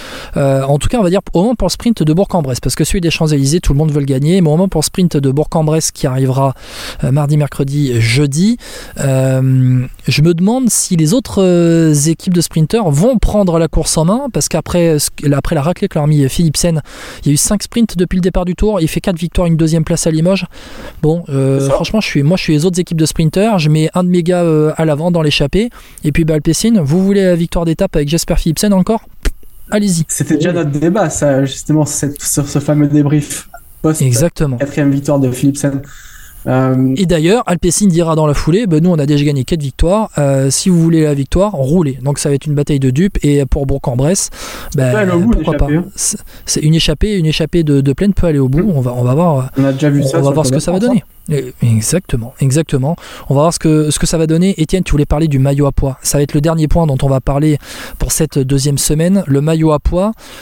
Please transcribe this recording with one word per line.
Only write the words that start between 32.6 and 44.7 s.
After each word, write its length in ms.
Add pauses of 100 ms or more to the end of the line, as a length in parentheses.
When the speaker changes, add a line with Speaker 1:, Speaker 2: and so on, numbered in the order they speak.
Speaker 2:
débrief 600 (320)
post 200
Speaker 1:
Exactement. 560
Speaker 2:
quatrième 340
victoire 280
de 120
Philipsen. 500 (680)
Euh, 500
Speaker 1:
Et 80
d'ailleurs, 400
Alpecin 420
dira 280
dans 100
la 80
foulée, 340
bah, 140
nous, 80
on 100
a 60
déjà 180
gagné 220
quatre 160
victoires. 560
Euh, 320
si 200
vous 120
voulez 220
la 100
victoire, 400
roulez. 480
Donc, 180
ça 100
va 60
être 120
une 80
bataille 240
de 100
dupes. 340
Et 220
pour 200
Bourg-en-Bresse, 640 (440)